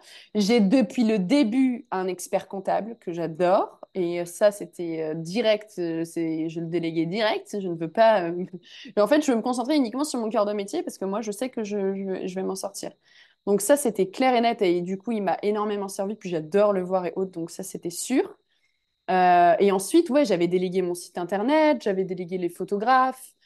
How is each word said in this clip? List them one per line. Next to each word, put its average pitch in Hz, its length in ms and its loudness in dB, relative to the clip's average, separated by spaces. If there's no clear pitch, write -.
J'ai 214 260 4
depuis 233 440 2
le 220 140 2
début 247 720 2
un 190 160 -2
expert 185 420 -4
comptable 190 500 -4
que - 140 -8
j'adore 175 680 0
et 175 320 -2
ça, 208 280 2
c'était, 170 500 -8
euh, 156 120 -4
direct, 214 640 0
euh, 165 280 -2
c'est, 165 420 -4
je 165 120 -8
le 170 60 -6
déléguais 165 400 -2
direct, 220 540 -2
je 190 80 -4
ne 175 60 -4
veux 165 160 -6
pas, 220 400 4
euh, 175 140 -4
<laughs> - 280 -20
mais 208 60 4
en 208 40 6
fait, 302 160 4
je - 80 0
veux 240 60 4
me 220 60 0
concentrer 254 340 -2
uniquement 254 280 0
sur 285 140 -4
mon 220 120 -4
cœur 208 160 2
de 208 80 -2
métier 208 280 -4
parce - 140 -10
que - 80 -8
moi, 196 160 -4
je 214 100 -6
sais 262 200 -6
que 233 120 -6
je, 196 320 -4
je, 196 320 -6
je 185 80 -8
vais 190 80 -6
m'en 190 140 -4
sortir. - 340 -10
Donc 202 160 2
ça, 285 160 4
c'était 202 320 0
clair 262 240 2
et 226 80 4
net 233 180 0
et 175 220 2
du 190 160 -6
coup, 233 140 -8
il 214 100 -2
m'a 175 200 -2
énormément 208 460 -2
servi, 196 280 -6
puis 196 120 -12
j'adore 180 460 2
le 190 80 -2
voir 180 240 -2
et 170 100 -6
autres, 190 140 -4
donc 165 200 -10
ça, - 120 -12
c'était - 260 -12
sûr. 269 480 -2
Euh, 180 480 6
et 196 140 6
ensuite, 330 380 2
ouais, 285 160 4
j'avais 175 220 2
délégué 180 340 0
mon 175 120 -2
site - 240 -12
internet, 240 640 2
j'avais 190 220 0
délégué 180 340 -6
les 175 120 -2
photographes. 247 840 0